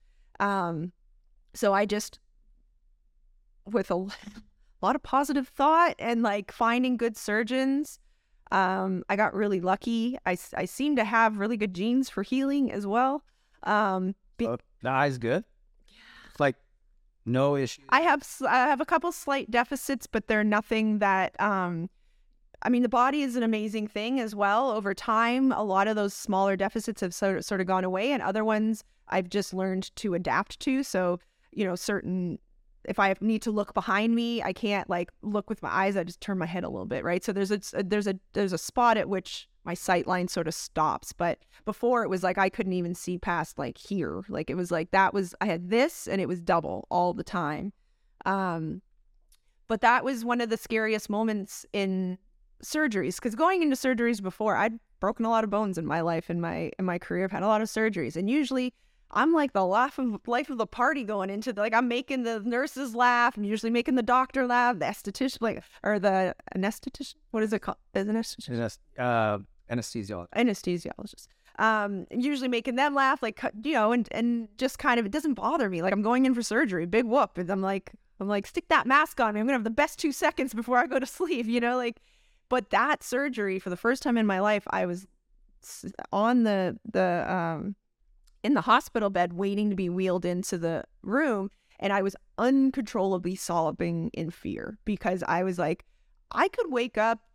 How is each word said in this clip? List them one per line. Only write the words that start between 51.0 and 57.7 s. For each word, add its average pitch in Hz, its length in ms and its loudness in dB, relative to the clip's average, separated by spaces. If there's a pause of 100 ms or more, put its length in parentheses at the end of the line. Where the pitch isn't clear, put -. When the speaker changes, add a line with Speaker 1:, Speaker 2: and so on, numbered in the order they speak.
Speaker 1:
moments 214 640 -2
in 190 440 -2 (460)
surgeries, 208 580 0
'cause 226 140 -2
going 349 260 2
into 285 140 2
surgeries 240 460 0
before, 196 340 -2
I'd 220 240 0 (200)
broken 214 260 -2
a 226 40 0
lot 226 140 2
of 208 60 -2
bones 202 280 0
in 165 80 -4
my 160 160 0
life, 165 280 -2
in 170 120 -2
my, 165 380 -4
in 190 60 -2
my 175 140 0
career. 175 260 -2
I've 190 60 -4
had 185 120 -4
a 202 40 2
lot 214 140 4
of 226 60 -2
surgeries, 196 480 -2